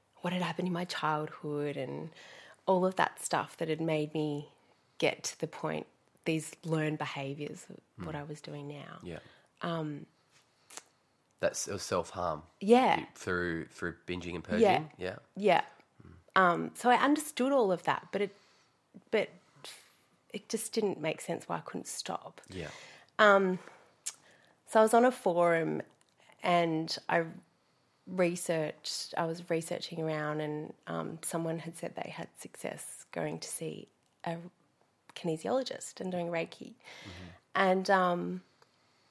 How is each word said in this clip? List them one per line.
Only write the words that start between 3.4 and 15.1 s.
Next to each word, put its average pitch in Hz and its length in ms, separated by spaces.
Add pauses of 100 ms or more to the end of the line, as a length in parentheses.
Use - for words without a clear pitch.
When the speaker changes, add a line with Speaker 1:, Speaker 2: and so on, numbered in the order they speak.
Speaker 1:
that 160 100
had 156 140
made 156 320
me 151 340 (480)
get - 280
to - 160
the 160 80
point, 156 380 (380)
these 160 280 (120)
learned 156 340
behaviours, 143 680 (320)
what 156 160
Speaker 2:
Mm. 147 60
Speaker 1:
I - 20
was 151 180
doing 147 280
now. 143 340
Speaker 2:
Yeah. 85 160 (420)
Speaker 1:
Um, 156 460 (1300)
Speaker 2:
That's, - 280
it - 40
was 98 100
self-harm? 85 600 (160)
Speaker 1:
Yeah. 226 400
Speaker 2:
You, - 60 (100)
through, 85 500
through 85 300 (100)
binging 87 300
and 82 100 (140)
Speaker 1:
Yeah. 196 180
Speaker 2:
purging? 156 180
Yeah. 90 200 (200)